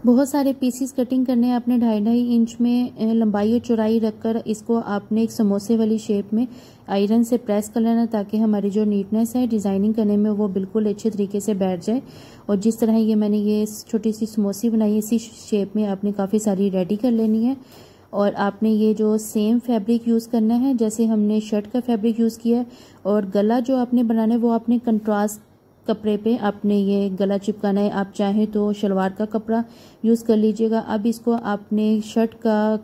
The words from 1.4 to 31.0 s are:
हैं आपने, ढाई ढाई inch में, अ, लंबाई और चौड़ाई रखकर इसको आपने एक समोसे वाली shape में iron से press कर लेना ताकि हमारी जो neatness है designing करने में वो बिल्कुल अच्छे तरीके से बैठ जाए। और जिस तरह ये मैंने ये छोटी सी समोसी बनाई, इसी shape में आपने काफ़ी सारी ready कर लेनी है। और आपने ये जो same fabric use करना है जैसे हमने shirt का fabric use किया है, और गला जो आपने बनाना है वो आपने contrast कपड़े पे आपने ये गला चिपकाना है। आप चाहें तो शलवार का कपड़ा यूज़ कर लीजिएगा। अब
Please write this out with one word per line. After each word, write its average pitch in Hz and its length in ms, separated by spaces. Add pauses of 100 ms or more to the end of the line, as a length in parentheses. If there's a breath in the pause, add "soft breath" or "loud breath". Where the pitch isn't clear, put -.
हैं 247 80
आपने, 240 240
ढाई 220 260
ढाई 240 200
inch 233 360
में, 240 300
अ, 220 220
लंबाई 214 400
और 240 60
चौड़ाई 226 400
रखकर 220 480
इसको 220 300
आपने 214 460
एक 220 80
समोसे 202 460
वाली 220 220
shape 202 360
में 240 140 (400 loud breath)
iron 202 340
से 233 140
press 208 320
कर 233 120
लेना 233 260
ताकि 214 320
हमारी 208 320
जो 214 140
neatness 214 520
है 254 100
designing 208 480
करने 208 220
में 208 140
वो 208 180
बिल्कुल 190 380
अच्छे 208 240
तरीके 202 300
से 208 140
बैठ 185 260
जाए। 226 220 (480 loud breath)
और 208 60
जिस 220 240
तरह 220 160
ये 220 180
मैंने 208 240
ये 214 280
छोटी 214 460
सी 214 140
समोसी 208 440
बनाई, 214 280
इसी 214 200
shape 202 580
में 214 100
आपने 202 260
काफ़ी 202 260
सारी 202 300
ready 185 280
कर 240 160
लेनी 220 320
है। 262 120 (560 loud breath)
और 202 220
आपने 202 360
ये 214 240
जो 214 240
same 214 400
fabric 233 500
use 226 200
करना 226 260
है 262 200
जैसे 226 320
हमने 214 340
shirt 208 260
का 247 140
fabric 233 400
use 226 180
किया 233 200
है, 247 80 (400 loud breath)
और 202 240
गला 208 300
जो 262 160
आपने 247 260
बनाना 226 320
है 233 60
वो 233 80
आपने 233 300
contrast 214 600 (480)
कपड़े 214 280
पे 220 200
आपने 202 400
ये 202 340
गला 196 280
चिपकाना 202 420
है। 202 100
आप 196 260
चाहें 208 300
तो 208 260
शलवार 190 400
का 214 120
कपड़ा 220 400 (400 loud breath)
यूज़ 226 200
कर 220 120
लीजिएगा। 220 440
अब 214 260